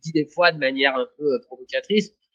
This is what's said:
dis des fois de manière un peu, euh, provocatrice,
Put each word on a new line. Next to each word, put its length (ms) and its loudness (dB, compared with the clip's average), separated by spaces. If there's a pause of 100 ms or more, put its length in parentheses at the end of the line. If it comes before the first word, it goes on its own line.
dis 100 -10
des 140 0
fois 260 2
de 60 -4
manière 380 0
un 120 -2 (100)
peu, 160 0
euh, 140 0
provocatrice, 680 -4 (220)